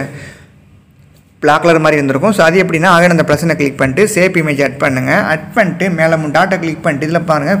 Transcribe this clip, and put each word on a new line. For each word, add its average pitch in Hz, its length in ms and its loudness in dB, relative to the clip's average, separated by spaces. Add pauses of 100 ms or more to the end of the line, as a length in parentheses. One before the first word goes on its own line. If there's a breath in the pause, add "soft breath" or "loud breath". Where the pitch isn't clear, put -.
(1400 loud breath)
பிளாக் 151 220 2
கலர் 165 200 2
மாதிரி 156 140 2
இருந்திருக்கும். 143 380 0
So, 180 100 4
அது 180 160 4
எப்படின்னா, 170 340 0
again 175 180 4
அந்த 156 140 2
ப்ளஸ்ஸை 151 320 0
கிளிக் 135 200 -2
பண்ணிட்டு 135 320 0
சேவ் 185 300 0
இமேஜ் 147 240 -2
ஆட் 131 160 -10
பண்ணுங்க. 131 280 -2 (200)
ஆட் 156 160 -4 (100)
பண்ணிட்டு 180 300 0 (100)
மேல 160 240 2
மூணு 151 160 -2
டாட்டை 185 280 0
கிளிக் 156 200 -6
பண்ணிட்டு 151 240 -2
இதுல 165 120 0 (100)
பாருங்க 151 280 0